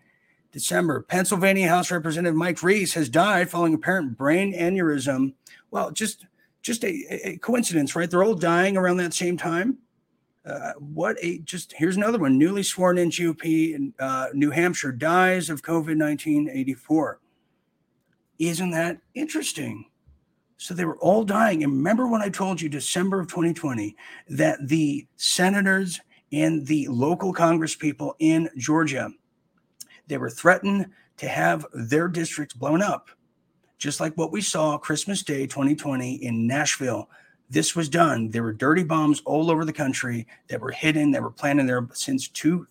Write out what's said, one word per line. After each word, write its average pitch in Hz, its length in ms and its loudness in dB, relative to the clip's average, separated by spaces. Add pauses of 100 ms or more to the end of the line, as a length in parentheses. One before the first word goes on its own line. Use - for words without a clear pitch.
(520)
December, 156 500 0
Pennsylvania 190 640 2
House 175 220 4
Representative 165 440 0
Mike 165 280 0
Reese 190 320 2
has 151 160 -2
died 180 400 2
following 170 240 2
apparent 160 420 -2
brain 180 380 2
aneurysm. 147 800 0 (360)
Well, - 200 -4
just, - 340 -6 (380)
just 233 200 -4
a, 190 460 -6
a 180 80 -8
coincidence, 175 580 0
right? 170 160 -2
They're 180 140 4
all 220 100 4
dying 175 440 2
around 180 180 2
that 175 160 -2
same 175 240 -2
time. 175 400 -2 (720)
Uh, 143 320 -10
what 156 420 -4
a, 170 200 -6
just, - 340 -12
here's 180 240 2
another 220 200 2
one. 135 200 4
Newly 190 240 4
sworn 180 340 2
in 175 140 2
G 170 160 -2
O 160 80 0
P 160 400 0
in, 139 240 -4
uh, 131 340 -4
New 143 180 2
Hampshire 156 420 0
dies 170 580 2
of 147 100 -6
covid 160 380 -2
nineteen, 151 500 0
eighty-four. 135 720 -2 (1200)
Isn't 170 320 -2
that 165 260 -2 (180)
interesting? 196 680 -6 (760)
So - 140 -12
they 175 100 -4
were 160 140 -4
all 208 240 4
dying. 196 400 2
And 143 100 2
remember 208 360 2
when 226 120 2
I 202 100 -2
told 190 300 -2
you 160 80 -4
December 180 520 -2
of 160 80 -6
twenty 170 240 0
twenty 113 440 -4 (320)
that 156 380 0
the 147 400 0 (100)
senators 190 840 2 (320)
and 156 340 0
the 147 220 0
local 160 440 0
Congress 165 440 2
people 147 420 -6
in 160 380 2
Georgia, 139 560 0 (960)
they 139 100 -6
were 123 120 -6
threatened 190 600 2 (280)
to 143 100 -8
have 156 440 0
their 139 360 0
districts 165 460 -6
blown 147 280 0
up, 190 260 -2 (680)
just 143 220 -6
like 160 140 -4
what 160 180 -4
we 214 80 -4
saw 156 380 0
Christmas 185 440 -4
Day 135 240 -4
twenty 139 300 0
twenty 131 380 -4
in 117 320 -2
Nashville. 131 640 -2 (420)
This 156 260 0
was 165 120 -2
done. 135 400 2
There 117 140 -4
were 113 100 -4
dirty 151 300 2
bombs 151 420 0
all 160 280 0
over 160 120 0
the 156 80 -4
country 123 540 -4 (220)
that 120 120 -6
were - 120 -8
hidden, 151 400 2
that 127 100 0
were 117 80 -6
planted 139 380 0
there 123 240 -2
since 131 340 -4
two 165 440 -2